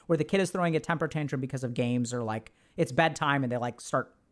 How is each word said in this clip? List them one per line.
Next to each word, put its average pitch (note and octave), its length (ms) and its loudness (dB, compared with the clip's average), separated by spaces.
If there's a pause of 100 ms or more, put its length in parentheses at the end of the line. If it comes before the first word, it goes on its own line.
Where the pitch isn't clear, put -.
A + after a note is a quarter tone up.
where E3 120 4
the D3+ 60 2
kid F#3+ 160 2
is F#3 120 0
throwing F3 240 2
a D#3 40 2
temper D#3+ 280 0
tantrum D3 340 -2
because C3 220 -6
of B2 100 -4
games B2 400 0
or, B2 80 -4
like, A2 300 -4 (260)
it's D#3+ 140 2
bedtime D3 500 2
and B2 100 -2
they, B2 60 0
like, A#2+ 240 -6
start - 320 -2 (180)